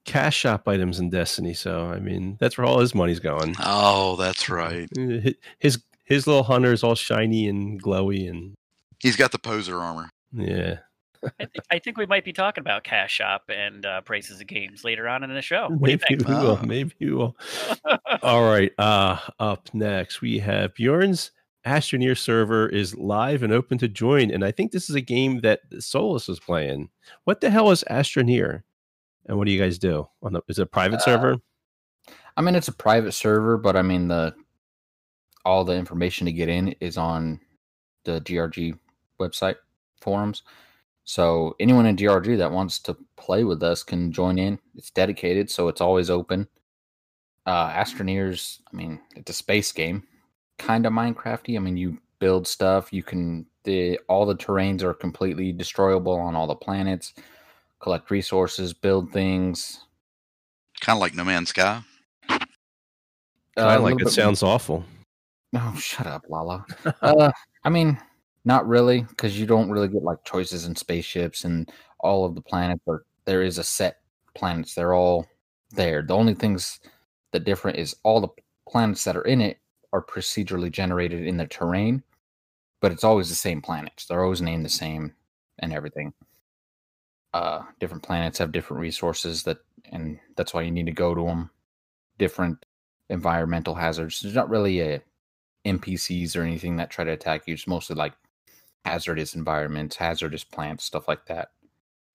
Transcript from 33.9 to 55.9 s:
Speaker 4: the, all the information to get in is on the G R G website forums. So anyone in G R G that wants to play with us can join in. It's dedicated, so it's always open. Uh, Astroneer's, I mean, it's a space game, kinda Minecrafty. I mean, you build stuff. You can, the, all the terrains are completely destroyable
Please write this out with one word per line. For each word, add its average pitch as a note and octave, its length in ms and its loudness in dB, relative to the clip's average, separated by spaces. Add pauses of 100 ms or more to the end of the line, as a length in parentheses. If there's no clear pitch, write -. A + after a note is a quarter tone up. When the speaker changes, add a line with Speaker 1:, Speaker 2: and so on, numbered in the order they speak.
Speaker 4:
the, E2+ 260 0 (1120)
all F#2 220 4
the F2+ 100 2
information F2+ 500 -2
to F2 60 0
get E2 160 -2
in F2+ 220 0 (100)
is F2 180 -6
on E2 420 -2 (640)
the E2 160 -4
G F2 160 -6
R E2 100 0
G E2 260 -6 (460)
website F#2+ 360 -2 (440)
forums. G#2 440 -2 (600)
So E2 560 2
anyone A#2+ 280 8
in G2+ 100 4
G G2+ 100 2
R G2 140 6
G A2+ 140 0
that F2 160 0
wants F2+ 280 -2
to F2 160 -8 (220)
play G2+ 260 0
with F2 200 0
us E2+ 200 0
can F2 300 -2
join F#2 240 0
in. G2 220 0 (160)
It's - 160 -20
dedicated, F#2+ 580 2
so F2 180 0
it's E2 140 -2
always F2+ 280 4
open. F2+ 380 -2 (1000)
Uh, E2+ 260 2
Astroneer's, F#2+ 880 -4 (100)
I - 60 -14
mean, E2 220 -10 (160)
it's - 140 -16
a E2+ 40 -10
space - 400 0
game, E2+ 300 -4 (540)
kinda A2+ 320 2
Minecrafty. A#2 680 -4
I - 20 -4
mean, F#2 160 -2
you F2+ 220 -4 (220)
build F#2 280 2
stuff. F#2+ 460 0
You F#2 100 -4
can, E2+ 420 -6 (180)
the, F2+ 440 0
all G2 180 4
the G2+ 100 2
terrains G2 480 -2
are F2 100 0
completely F#2 600 -4
destroyable F#2 640 2